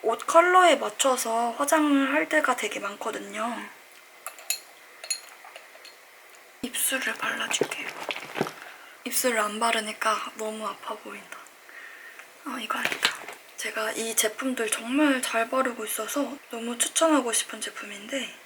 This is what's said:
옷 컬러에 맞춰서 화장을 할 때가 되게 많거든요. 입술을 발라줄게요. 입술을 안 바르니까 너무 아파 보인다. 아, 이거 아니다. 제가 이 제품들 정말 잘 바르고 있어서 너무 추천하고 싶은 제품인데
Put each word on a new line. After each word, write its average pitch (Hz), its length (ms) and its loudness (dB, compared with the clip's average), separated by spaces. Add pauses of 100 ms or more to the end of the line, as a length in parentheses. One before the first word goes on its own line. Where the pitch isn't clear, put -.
옷 226 240 0
컬러에 349 500 10
맞춰서 233 800 2
화장을 285 560 4
할 311 140 2
때가 294 280 4
되게 208 240 -4
많거든요. 208 880 -6 (3000)
입술을 240 520 -2
발라줄게요. - 760 -2 (1160)
입술을 240 340 2
안 214 220 0
바르니까 220 760 0
너무 214 300 -6
아파 202 300 -8
보인다. - 420 -14 (1040)
아, 254 160 -8
이거 - 180 -4
아니다. - 380 0 (400)
제가 214 360 -4
이 226 220 -4
제품들 226 560 -2
정말 262 520 0
잘 233 280 -2
바르고 262 340 -2
있어서 240 520 -4 (140)
너무 240 280 -6
추천하고 262 540 4
싶은 - 280 -2
제품인데 208 760 -8 (120)